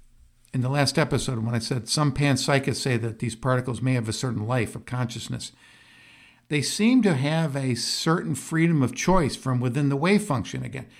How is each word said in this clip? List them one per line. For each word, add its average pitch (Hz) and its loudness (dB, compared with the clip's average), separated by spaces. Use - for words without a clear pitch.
in 131 0
the 123 0
last 139 0
episode 135 0
when 117 0
I 120 0
said 117 -4
some 151 2
panpsychists 139 2
say 127 0
that 113 -6
these 117 -4
particles 127 -2
may 131 2
have 113 0
a 110 -2
certain 107 -4
life 120 -2
of 104 -14
consciousness. - -6
They 151 0
seem 233 4
to 190 4
have 147 0
a 131 0
certain 160 0
freedom 160 2
of 120 2
choice 175 2
from 127 -2
within 127 0
the 139 0
wave 190 4
function. 127 -4
Again, 120 -10